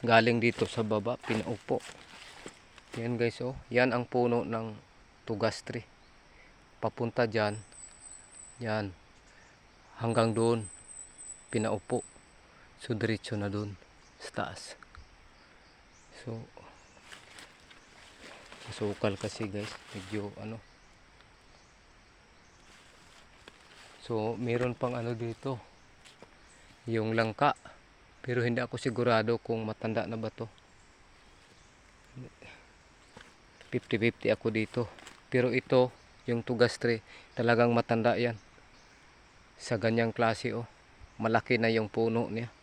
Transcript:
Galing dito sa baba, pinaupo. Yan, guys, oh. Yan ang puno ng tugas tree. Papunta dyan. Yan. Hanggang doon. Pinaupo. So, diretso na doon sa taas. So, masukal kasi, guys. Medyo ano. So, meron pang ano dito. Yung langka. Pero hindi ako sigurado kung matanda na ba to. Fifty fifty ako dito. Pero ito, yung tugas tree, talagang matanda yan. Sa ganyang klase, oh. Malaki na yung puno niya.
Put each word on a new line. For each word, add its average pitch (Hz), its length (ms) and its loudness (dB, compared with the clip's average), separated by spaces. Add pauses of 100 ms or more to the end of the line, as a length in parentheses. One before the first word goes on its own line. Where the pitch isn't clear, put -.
Galing 117 400 6
dito 113 240 2
sa - 160 -4
baba, 107 320 0
pinaupo. - 640 -4 (1200)
Yan, 117 160 -2
guys, 117 240 0
oh. 127 160 -6 (160)
Yan 123 240 4
ang 123 80 0
puno 120 400 2
ng 113 320 -6 (480)
tugas 110 400 -2
tree. - 240 -10 (960)
Papunta 117 400 0
dyan. 107 320 2 (1040)
Yan. 107 320 -2 (1080)
Hanggang 113 340 4
doon. 113 320 2 (880)
Pinaupo. 107 500 -2 (760)
So, 117 160 -2
diretso 110 400 -2
na 101 100 -2
doon 104 300 -6 (420)
sa - 240 -8
taas. - 320 -12 (1500)
So, 113 120 -8 (2250)
masukal 104 480 -2
kasi, 107 320 -6
guys. 101 240 -8 (240)
Medyo 101 460 -8
ano. 110 180 -10 (3500)
So, 113 320 -2
meron 120 380 0
pang 123 240 -4
ano 117 160 -4
dito. 117 480 -6 (1300)
Yung 110 240 0
langka. 113 400 2 (680)
Pero 123 240 -2
hindi 120 160 2
ako 123 160 -4
sigurado 117 640 2
kung 113 240 -4
matanda 110 400 -4
na 113 160 -6
ba 110 80 -6
to. 110 220 -8 (3250)
Fifty - 240 -2
fifty 113 320 2
ako 110 240 2
dito. 110 380 -2 (400)
Pero 123 240 2
ito, 127 400 4 (320)
yung 117 180 0
tugas 120 380 4
tree, 117 240 0 (320)
talagang 120 340 6
matanda 113 460 4
yan. 117 180 0 (1200)
Sa - 240 -2
ganyang 113 320 2
klase, 113 400 0
oh. 113 160 -6 (540)
Malaki 113 400 4
na 113 80 4
yung 113 180 2
puno 113 400 0
niya. 113 220 -6 (140)